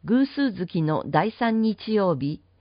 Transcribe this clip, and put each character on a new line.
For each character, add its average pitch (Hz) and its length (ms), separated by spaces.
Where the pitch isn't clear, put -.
偶 240 220
数 269 260
月 180 300
の 156 240
第 156 320
三 226 240
日 220 320
曜 190 200
日、 143 280